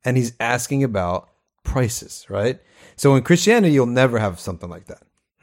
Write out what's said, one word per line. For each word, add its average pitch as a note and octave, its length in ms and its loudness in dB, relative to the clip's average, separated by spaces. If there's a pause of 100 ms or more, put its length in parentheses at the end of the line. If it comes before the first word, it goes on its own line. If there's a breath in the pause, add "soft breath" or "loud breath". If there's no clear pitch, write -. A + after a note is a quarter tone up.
and B2+ 100 0
he's A#2+ 240 -2
asking B2 440 -2
about F#2 440 -4 (360)
prices, - 640 -6
right? G2+ 300 -4 (360 soft breath)
So C#3 200 4
in C3 80 2
Christianity, F#3 500 4
you'll C3 120 4
never A#2+ 340 2
have G2 200 -4
something F2 300 -12
like F2 160 -18
that, - 180 -20 (400)